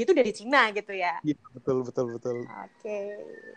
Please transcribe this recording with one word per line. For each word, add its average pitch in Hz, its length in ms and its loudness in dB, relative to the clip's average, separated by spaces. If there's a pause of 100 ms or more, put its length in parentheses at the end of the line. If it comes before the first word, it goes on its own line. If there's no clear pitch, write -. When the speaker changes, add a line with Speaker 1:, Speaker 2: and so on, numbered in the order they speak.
Speaker 1:
itu 370 80 8
dari 240 200 4
Cina 233 380 4
gitu 202 220 -6
ya. 175 180 -2 (120)
Speaker 2:
Iya, 147 100 2 (200)
betul, 131 220 0 (100)
betul, 123 180 -2 (100)
betul. 120 220 -4 (260)
Speaker 1:
Oke. 214 320 -10 (600)